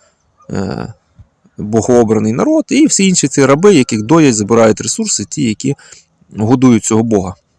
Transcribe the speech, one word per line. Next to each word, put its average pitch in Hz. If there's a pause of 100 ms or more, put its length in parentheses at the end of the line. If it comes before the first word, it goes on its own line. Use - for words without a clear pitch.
(500)
е, 95 (680)
богообраний 110
народ, 285
і 285
всі 196
інші — 175
це 139
раби, 165
яких 123
доять, 143
забирають 110
ресурси, -
ті, -
які 131 (600)
годують 120
цього 110
Бога. 98 (240)